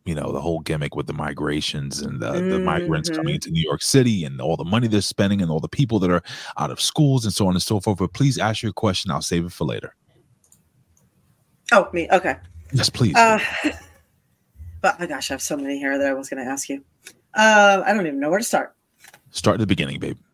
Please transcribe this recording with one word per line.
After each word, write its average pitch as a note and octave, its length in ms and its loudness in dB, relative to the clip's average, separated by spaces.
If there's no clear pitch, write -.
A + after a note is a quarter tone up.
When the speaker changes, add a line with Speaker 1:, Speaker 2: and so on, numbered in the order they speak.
Speaker 1:
you E2 100 -4
know, C#2+ 160 -6
the C#2 100 -6
whole D#2+ 180 -2
gimmick D2+ 360 -6
with C#2+ 120 -6
the D2+ 60 -8
migrations D2 880 -4
and C#2 200 -8
the, A#1+ 100 -4
the F#3 280 0
migrants D#2+ 500 -2
Speaker 2:
Mm-hmm. - 80 -4
Speaker 1:
coming D#2+ 180 -2
into - 160 -8
New E2 120 0
York D2+ 180 -2
City A#2 420 2
and C2+ 160 -8
all D#2 160 -2
the D#2 100 -6
money A2+ 220 0
they're G#2 140 2
spending G2+ 400 0
and E2+ 100 0
all D#2 80 -2
the - 100 -4
people A#2 300 0
that F2+ 120 2
are F2 100 2
out C#2+ 140 -4
of - 80 -10
schools C3+ 460 2
and F#2+ 80 0
so G2+ 140 0
on F2+ 60 2
and F2+ 100 0
so G#2+ 180 0
forth. G2+ 160 0
But F2+ 160 -2
please C3+ 240 2
ask A2 260 -2
your G#2+ 100 -2
question. G2 380 -2
I'll C#2+ 100 -2
save E2+ 240 -2
it F2 60 -8
for - 140 -6
later. A1 300 -6
Speaker 2:
Oh, F#3+ 200 6
me. E3+ 180 -2
Okay. F3+ 240 2
Speaker 1:
Yes, B2+ 160 2
please. D3 280 2
Speaker 2:
Uh, A3+ 200 8
<laughs> D4+ 80 0
but, F#3 180 2
oh F3 80 -4
gosh, C3+ 220 -6
I C#3+ 40 -4
have C3 80 -6
so D3+ 160 -4
many C#3 200 -6
here C#3 200 -2
that C#3 100 0
I C3+ 60 0
was C3+ 160 -8
gonna C3+ 140 -8
ask C3+ 260 -6
you. C#3 120 -8
Uh, G#3 520 8
I G3 80 4
don't G3 140 0
even C#3 140 -4
know D3+ 80 0
where F#3+ 100 2
to A#3 60 -2
start. C3+ 280 -2
Speaker 1:
Start - 240 2
at A2 40 0
the G#2+ 80 2
beginning, D2 320 -2
babe. C#2 180 -6